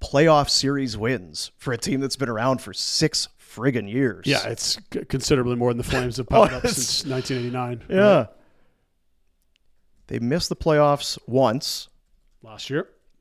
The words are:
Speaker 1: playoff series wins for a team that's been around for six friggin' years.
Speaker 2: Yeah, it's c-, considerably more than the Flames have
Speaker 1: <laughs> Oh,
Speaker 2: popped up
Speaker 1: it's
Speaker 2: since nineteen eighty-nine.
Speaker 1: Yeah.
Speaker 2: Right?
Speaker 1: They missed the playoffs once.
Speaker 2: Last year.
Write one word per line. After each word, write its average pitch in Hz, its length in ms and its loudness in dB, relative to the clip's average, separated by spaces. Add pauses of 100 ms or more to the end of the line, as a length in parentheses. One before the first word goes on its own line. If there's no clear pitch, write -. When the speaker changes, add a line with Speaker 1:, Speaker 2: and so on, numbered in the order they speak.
Speaker 1:
playoff 147 480 4
series 135 480 0
wins 101 580 -6
for - 160 -6
a 117 60 -4
team 139 220 -2
that's 135 160 -4
been 135 120 -4
around 120 320 0
for - 140 -14
six - 520 -2 (140)
friggin' 113 500 -2
years. 117 360 -2
Speaker 2:
Yeah, - 220 0
it's - 300 -4 (140)
c-, - 160 -6
considerably 127 480 0
more 123 140 2
than 120 80 -2
the 120 60 -4
Flames 127 340 -2
have 127 80 -6
Speaker 1:
<laughs> - 40 -8
Oh, - 120 8
Speaker 2:
popped 143 100 6
up 127 140 -6
Speaker 1:
it's 226 80 0
Speaker 2:
since 135 320 -2
nineteen 131 320 -4
eighty-nine. 120 500 -6
Speaker 1:
Yeah. 196 280 6
Speaker 2:
Right? 120 120 2 (1800)
Speaker 1:
They 123 100 -4
missed 131 320 -2
the 165 60 -6
playoffs 147 680 2
once. 123 640 0 (540)
Speaker 2:
Last 110 260 -16
year. 147 180 -4 (340)